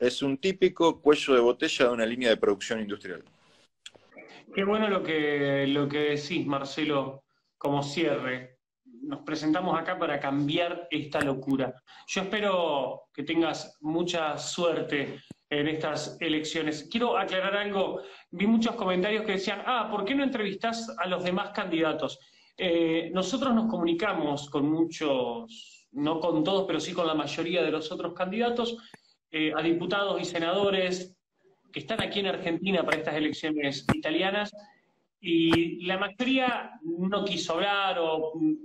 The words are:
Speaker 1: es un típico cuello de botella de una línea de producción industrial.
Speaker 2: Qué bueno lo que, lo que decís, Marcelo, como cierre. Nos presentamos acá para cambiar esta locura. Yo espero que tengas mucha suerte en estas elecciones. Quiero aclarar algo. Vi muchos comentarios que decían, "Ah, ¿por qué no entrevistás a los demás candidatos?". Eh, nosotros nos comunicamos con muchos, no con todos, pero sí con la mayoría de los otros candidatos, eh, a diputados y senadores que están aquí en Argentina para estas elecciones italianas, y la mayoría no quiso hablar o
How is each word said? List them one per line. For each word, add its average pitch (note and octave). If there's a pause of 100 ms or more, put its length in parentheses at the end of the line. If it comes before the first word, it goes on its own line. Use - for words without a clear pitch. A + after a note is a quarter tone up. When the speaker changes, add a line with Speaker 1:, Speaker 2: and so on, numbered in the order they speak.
Speaker 1:
es B2
un C#3
típico F#3
cuello C#3+
de B2
botella B2
de A#2+
una A#2
línea B2
de A2
producción G#2+
industrial. G2+ (1300)
Speaker 2:
Qué G3
bueno G#3+
lo F#3
que, C#3+
lo C#3+
que D3
decís, C#3+
Marcelo, C#3 (340)
como C#3+
cierre. B2+ (440)
Nos C#3+
presentamos D#3
acá E3
para D3+
cambiar D3
esta D3
locura. C3+ (340)
Yo F#3+
espero F3+ (100)
que C#3+
tengas D#3+
mucha D#3+
suerte D3 (300)
en D3+
estas D#3
elecciones. D#3
Quiero A3+
aclarar F#3+
algo. G3+ (280)
Vi F#3
muchos A3+
comentarios G3+
que A3
decían, G3
"Ah, A3+
¿por G3+
qué A#3
no C#4
entrevistás A3+
a F3
los F3+
demás F#3
candidatos?". D#3+ (380)
Eh, E3
nosotros A#3
nos A3+
comunicamos E3+
con D3
muchos, C3+
no D3+
con D#3+
todos, F#3+
pero D#3+
sí F3+
con F3
la D#3+
mayoría E3
de D#3
los D#3
otros F3
candidatos, A#3 (540)
eh, D#3
a D#3
diputados F3
y D#3+
senadores F#3 (580)
que -
están A3
aquí G3+
en G3
Argentina E3+
para D#3
estas D#3
elecciones D3+
italianas, G3 (680)
y E3
la F#3
mayoría B3 (120)
no F#3
quiso E3
hablar G3
o D#3+ (320)